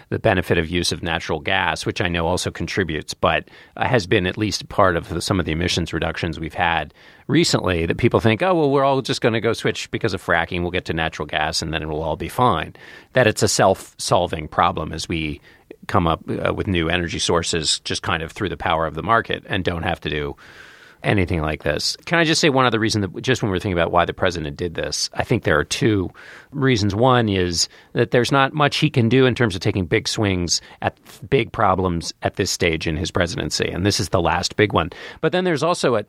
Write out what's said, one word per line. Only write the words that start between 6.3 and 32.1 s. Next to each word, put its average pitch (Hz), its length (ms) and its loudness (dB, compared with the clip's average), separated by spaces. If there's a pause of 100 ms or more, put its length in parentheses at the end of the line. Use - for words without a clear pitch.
we've 80 140 -8
had 82 400 -2 (320)
recently, 110 600 2
that - 120 0
people 113 220 4
think, 110 220 2
"Oh, 185 120 2
well, 151 160 2
we're 139 140 4
all 135 180 2
just 127 180 -4
gonna 113 200 2
go 110 120 2
switch - 380 -4
because 110 240 -2
of 95 100 -6
fracking. 87 380 0
We'll 87 80 -2
get 90 160 -4
to 87 80 -4
natural 80 320 -4
gas 78 340 -2
and 80 140 -6
then 78 80 -4
it 78 60 -6
will 78 140 -4
all 78 140 -2
be - 120 -6
fine." 90 460 0 (380)
That 127 140 4
it's 107 160 2
a 107 60 4
self-solving 90 1000 0
problem 85 440 0
as 80 160 -8
we 80 320 -4 (480)
come 90 180 2
up, 80 220 0
uh, 92 260 -2
with 90 140 -4
new 85 200 0
energy 87 300 -2
sources - 600 -2
just - 220 -6
kind 82 200 -2
of 78 100 -10
through 98 160 -4
the 82 80 -6
power 82 300 0
of 76 80 -6
the 78 80 -6
market 98 440 0
and 95 160 -2
don't 85 220 -2
have 87 160 -2
to 76 100 -4
do 73 260 -4 (680)
anything 92 380 0
like 76 220 -4
this. - 420 -2
Can 170 140 0
I 170 60 4
just 156 180 2
say 165 80 6
one 131 160 4
other 113 120 2
reason 107 220 2
that 101 220 -4
just 131 200 0
when 113 80 0
we're 92 80 0
thinking 90 200 -2
about 87 120 2
why 87 140 4
the 85 80 -4
president 82 460 -2
did 87 160 -4
this, 76 400 -4
I - 100 -2
think 110 200 0
there 80 140 4
are 76 60 2
two 104 460 0 (420)
reasons. 123 420 2
One 120 360 4
is 90 400 0 (240)
that 127 160 2
there's 123 200 2
not 135 220 2
much 147 240 0
he 151 140 2
can 117 180 4
do 131 160 6
in 123 100 4
terms 107 200 0
of 92 80 -6
taking 98 240 0
big 107 200 0
swings 92 540 0 (220)
at 87 160 -4 (320)
big - 220 0
problems 92 600 0 (100)